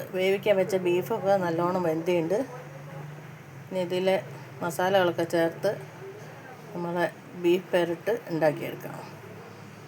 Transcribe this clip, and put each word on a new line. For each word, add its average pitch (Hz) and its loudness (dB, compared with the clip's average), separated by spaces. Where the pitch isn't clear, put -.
വേവിക്കാൻ 196 4
വെച്ച 185 0
ബീഫൊക്കെ 185 2
നല്ലോണം 175 2
വെന്തിട്ടുണ്ട്. 170 2
ഇനി 185 -2
ഇതിലെ 185 4
മസാലകളൊക്കെ 175 4
ചേർത്ത് 165 2
നമ്മളെ 170 0
ബീഫ് 180 4
പെരട്ട് 175 2
ഉണ്ടാക്കിയെടുക്കാം. 143 0